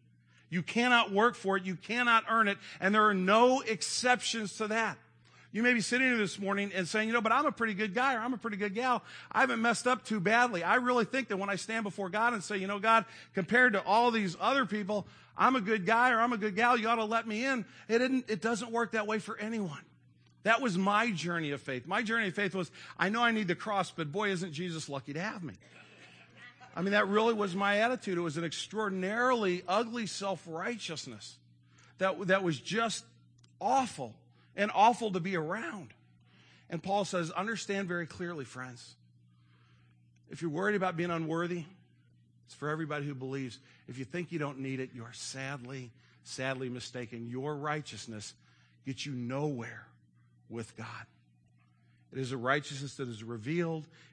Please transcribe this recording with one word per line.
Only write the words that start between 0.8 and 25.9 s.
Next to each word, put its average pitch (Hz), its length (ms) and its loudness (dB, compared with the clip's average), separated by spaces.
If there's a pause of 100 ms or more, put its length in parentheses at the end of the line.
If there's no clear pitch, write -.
work 214 220 6
for 190 240 0
it. 190 60 -2
You 185 120 -4
cannot 233 540 2
earn 226 180 4
it. 202 120 0 (200)
And 196 140 4
there 214 140 8
are 202 80 4
no 226 460 6
exceptions 226 960 0
to 214 100 -2
that. 220 320 -2 (520)
You 208 120 -2
may 247 100 6
be 226 80 4
sitting 254 240 2
here 247 120 4
this 202 200 0
morning 196 380 0
and 185 120 -2
saying, 214 200 0
"You 226 80 0
know, 240 60 4
but 220 100 2
I'm 285 160 4
a 262 40 0
pretty 220 220 -2
good 190 220 -2
guy 262 180 2
or 226 60 -2
I'm 247 160 -4
a - 20 -8
pretty 208 200 -6
good 202 180 -2
gal. 247 280 0 (280)
I - 80 0
haven't 247 240 4
messed 233 240 2
up 254 180 0
too 220 140 -2
badly. 214 440 2
I 190 120 4
really 247 300 4
think 262 240 -2
that 202 80 -2
when 196 120 -2
I 202 60 0
stand 226 280 -4
before 196 260 -4
God 226 240 2
and 196 100 -4
say, 208 140 -4
'You 190 100 -2
know, 202 100 -2
God, 220 280 6 (280)
compared 220 400 6
to 196 80 2
all 233 300 6
these 202 280 0
other 240 280 2
people, 208 400 -4 (280)
I'm 233 200 4
a 240 60 2
good 185 260 0
guy 233 240 6
or 226 80 4
I'm 240 140 2
a 226 40 -2
good 202 180 -2
gal, 240 220 4
you 220 100 0
ought 233 100 2
to 220 60 0
let 226 240 0
me 220 160 -2
in.'" 262 220 0 (220)
It 220 100 4
didn't, 254 320 2
it 202 140 -2
doesn't 233 260 0
work 233 220 0
that 214 160 0
way 220 100 0
for 208 220 -6
anyone. 208 420 -4 (640)
That 226 180 6
was 208 160 2
my 208 320 4
journey 165 400 -2
of 139 140 -4
faith. 127 240 -6
My 208 160 -2
journey 220 240 0
of 170 80 -4
faith 202 180 -2
was, 185 160 -4 (300)
"I 180 100 2
know 233 140 0
I 233 80 6
need 214 160 0
the 175 80 0
cross, 196 340 -2
but 156 220 -6
boy, 202 180 0
isn't 180 240 -4
Jesus 160 340 -6
lucky 139 260 -8
to 156 60 -6
have 208 220 -6
me." 123 140 -10 (1200)